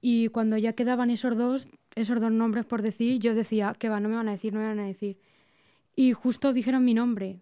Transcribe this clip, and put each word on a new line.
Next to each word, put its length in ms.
y 280
cuando 280
ya 160
quedaban 360
esos 280
dos, 320
esos 240
dos 120
nombres 340
por 160
decir, 380
yo 140
decía, 460
"¿Qué 80
va? 140
No 80
me 60
van 120
a 60
decir, 200
no 60
me 80
van 120
a 80
decir". 300
Y 160
justo 400
dijeron 320
mi 100
nombre. 480